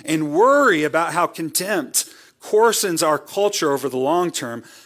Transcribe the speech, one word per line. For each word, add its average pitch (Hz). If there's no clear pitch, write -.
and 151
worry 233
about 156
how 165
contempt 170
coarsens 208
our 151
culture 202
over 139
the 127
long 165
term, 117